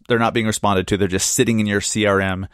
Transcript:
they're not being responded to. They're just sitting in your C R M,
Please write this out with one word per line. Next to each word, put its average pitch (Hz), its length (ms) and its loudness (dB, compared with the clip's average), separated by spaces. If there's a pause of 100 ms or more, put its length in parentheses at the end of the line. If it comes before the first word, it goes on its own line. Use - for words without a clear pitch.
they're 120 100 2
not 117 140 0
being 117 140 0
responded 101 400 0
to. 104 100 0
They're 95 120 0
just 92 240 -2
sitting 113 280 2
in 104 60 0
your 101 160 -2
C 104 240 -2
R 98 140 2
M, 95 340 -4